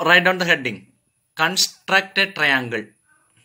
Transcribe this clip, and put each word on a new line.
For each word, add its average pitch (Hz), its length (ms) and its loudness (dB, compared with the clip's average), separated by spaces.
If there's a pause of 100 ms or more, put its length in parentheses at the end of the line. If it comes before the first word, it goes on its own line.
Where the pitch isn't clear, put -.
write 175 200 6
down 185 160 0
the 170 80 -2
heading. 123 280 -4 (640)
Construct 190 840 -2
a - 20 -2 (100)
triangle 123 480 0 (600)